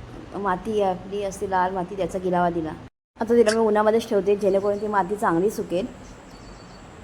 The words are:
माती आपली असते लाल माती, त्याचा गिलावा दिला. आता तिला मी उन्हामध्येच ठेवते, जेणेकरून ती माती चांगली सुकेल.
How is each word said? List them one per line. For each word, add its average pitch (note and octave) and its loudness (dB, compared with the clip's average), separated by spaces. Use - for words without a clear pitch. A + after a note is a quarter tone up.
माती G3+ -2
आपली G3 -2
असते G3 -6
लाल F#3 2
माती, F#3 -6
त्याचा F#3 -4
गिलावा F3+ 2
दिला. E3 -4
आता A#3 0
तिला A3+ 6
मी A3 0
उन्हामध्येच G#3+ 4
ठेवते, G3+ 4
जेणेकरून G3+ 2
ती G#3+ -6
माती G3+ 0
चांगली G3 2
सुकेल. G3 -4